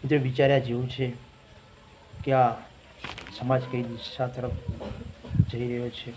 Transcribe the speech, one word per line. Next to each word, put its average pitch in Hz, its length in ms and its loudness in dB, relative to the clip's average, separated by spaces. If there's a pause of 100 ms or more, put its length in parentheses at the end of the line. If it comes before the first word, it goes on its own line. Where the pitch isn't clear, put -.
મિત્રો, 147 160 4
વિચાર્યા 135 400 6
જેવું 127 300 -2
છે 127 240 -4 (1080)
કે 135 100 2
આ 127 180 8 (880)
સમાજ 127 220 2 (100)
કઈ 123 120 -2
દિશા 117 440 -6
તરફ 123 240 -6 (1000)
જઈ 120 160 -2
રહ્યો 120 220 -2
છે - 280 -10